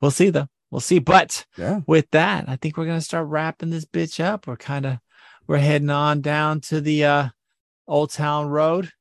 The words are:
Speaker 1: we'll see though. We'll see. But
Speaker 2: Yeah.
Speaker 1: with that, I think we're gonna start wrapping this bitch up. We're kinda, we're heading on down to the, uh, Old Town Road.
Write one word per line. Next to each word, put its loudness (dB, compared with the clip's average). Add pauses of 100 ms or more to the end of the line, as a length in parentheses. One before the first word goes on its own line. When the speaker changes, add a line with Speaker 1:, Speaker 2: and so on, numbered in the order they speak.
Speaker 1:
we'll 4
see 4
though. -2 (220)
We'll -6
see. 2
But 2 (100)
Speaker 2:
Yeah. -2
Speaker 1:
with 4
that, 2
I -6
think -6
we're -4
gonna -2
start -4
wrapping -4
this -4
bitch -4
up. -4
We're -8
kinda, -6 (460)
we're 2
heading 2
on 0
down -2
to -4
the, 0
uh, 2 (580)
Old 0
Town -2
Road. 0 (100)